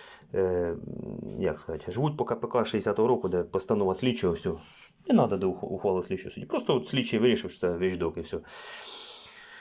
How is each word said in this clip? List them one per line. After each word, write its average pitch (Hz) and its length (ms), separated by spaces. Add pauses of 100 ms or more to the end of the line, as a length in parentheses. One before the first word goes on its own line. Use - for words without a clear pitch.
(340)
е, 90 420 (640)
як 85 200
сказати, - 320
живуть 147 260
по 180 80
К 117 100
П 113 120
К 117 180
шістдесятого 110 420
року, 117 220
де 90 140
постанова 95 520
слідчого, 117 380
все. 87 160 (580)
Не 277 80
надо 110 220
до 92 120
ух-, - 140
ухвали 92 400
слідчого - 280
судді. - 140
Просто 226 300
от 120 120
слідчий 120 320
вирішив, 113 320
що - 80
це 90 100
вещдок 87 480
і 85 40
все. 82 180 (1200)